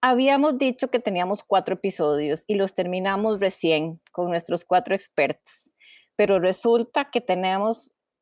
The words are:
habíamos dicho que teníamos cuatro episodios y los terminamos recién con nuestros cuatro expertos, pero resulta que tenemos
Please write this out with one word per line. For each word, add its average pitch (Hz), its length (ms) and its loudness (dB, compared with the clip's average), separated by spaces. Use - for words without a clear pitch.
habíamos 269 580 4
dicho 269 320 -2
que 247 80 0
teníamos 196 460 -2
cuatro 190 300 0
episodios 151 720 -2
y 214 80 0
los 196 180 -2
terminamos 196 640 -2
recién 165 640 0
con 175 180 -4
nuestros 170 360 -4
cuatro 180 320 0
expertos, - 760 -4
pero 202 240 4
resulta 233 720 0
que 247 80 0
tenemos 190 720 -2